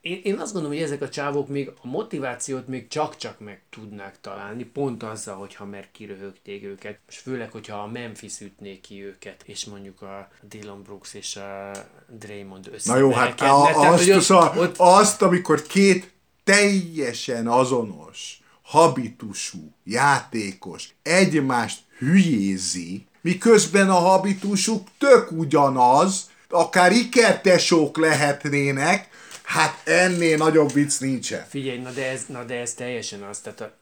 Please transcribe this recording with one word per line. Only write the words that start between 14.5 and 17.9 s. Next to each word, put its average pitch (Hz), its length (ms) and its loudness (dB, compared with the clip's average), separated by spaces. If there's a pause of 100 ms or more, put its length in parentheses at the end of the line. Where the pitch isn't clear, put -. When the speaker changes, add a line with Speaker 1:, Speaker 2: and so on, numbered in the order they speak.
Speaker 1:
ott 175 200 0
Speaker 2:
azt, 190 440 6
amikor 175 400 2
két 190 500 2 (320)
teljesen 165 1040 0
azonos 117 920 -2 (220)